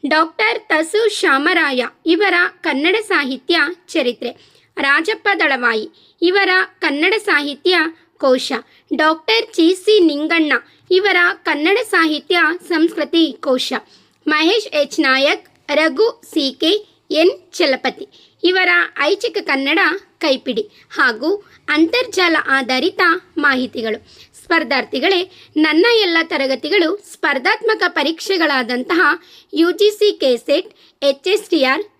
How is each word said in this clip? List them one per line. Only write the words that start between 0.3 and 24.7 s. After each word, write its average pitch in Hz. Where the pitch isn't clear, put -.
ತಸು 403
ಶಾಮರಾಯ 285
ಇವರ 359
ಕನ್ನಡ 311
ಸಾಹಿತ್ಯ 339
ಚರಿತ್ರೆ, 247
ರಾಜಪ್ಪ 320
ದಳವಾಯಿ 247
ಇವರ 370
ಕನ್ನಡ 320
ಸಾಹಿತ್ಯ 339
ಕೋಶ, 262
ಡಾಕ್ಟರ್ 320
ಜಿ 339
ಸಿ 415
ನಿಂಗಣ್ಣ 311
ಇವರ 381
ಕನ್ನಡ 330
ಸಾಹಿತ್ಯ 330
ಸಂಸ್ಕೃತಿ 320
ಕೋಶ, 262
ಮಹೇಶ್ 320
ಎಚ್ 285
ನಾಯಕ್ 277
ರಘು 311
ಸಿ 269
ಕೆ 403
ಎನ್ -
ಚಲಪತಿ 262
ಇವರ 370
ಐಚ್ಛಿಕ 339
ಕನ್ನಡ 302
ಕೈಪಿಡಿ 254
ಹಾಗೂ 294
ಅಂತರ್ಜಾಲ 330
ಆಧಾರಿತ 269
ಮಾಹಿತಿಗಳು. 254
ಸ್ಪರ್ಧಾರ್ಥಿಗಳೇ, 320